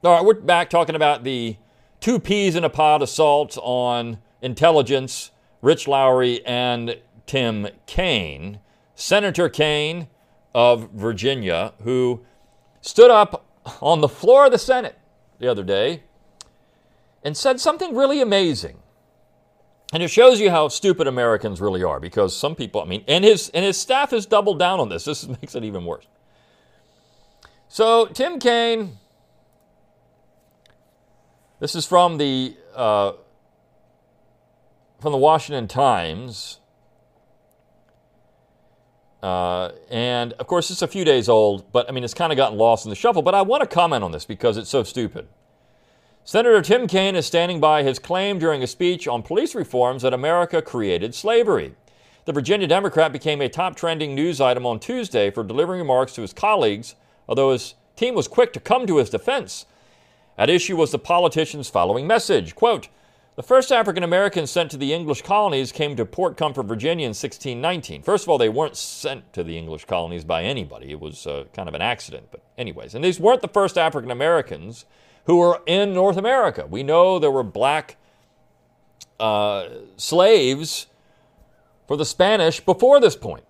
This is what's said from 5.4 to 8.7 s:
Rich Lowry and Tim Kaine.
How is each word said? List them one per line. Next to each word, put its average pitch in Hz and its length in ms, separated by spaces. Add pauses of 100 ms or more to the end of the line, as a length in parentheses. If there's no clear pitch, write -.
Rich 151 260
Lowry 127 600
and 120 520 (280)
Tim 110 420 (180)
Kaine. 101 760 (340)